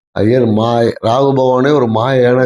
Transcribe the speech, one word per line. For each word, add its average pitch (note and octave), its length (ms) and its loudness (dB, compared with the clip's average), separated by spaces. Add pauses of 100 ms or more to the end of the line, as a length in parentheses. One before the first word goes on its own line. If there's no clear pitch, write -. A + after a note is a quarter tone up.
(160)
ஐயர் A#2 320 0
மாய-, A2+ 560 0
ராகு C3 280 0
பகவானே C3 420 0
ஒரு C3 180 0
மாயையான B2 540 0